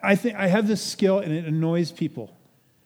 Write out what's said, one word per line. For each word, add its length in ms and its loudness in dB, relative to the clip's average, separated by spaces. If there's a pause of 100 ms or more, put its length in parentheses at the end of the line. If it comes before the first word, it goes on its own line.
I 140 4
think 200 -2
I 120 0
have 180 2
this 160 0
skill, 380 2
and 120 -4
it 120 -4
annoys 480 0
people, 440 -8 (500)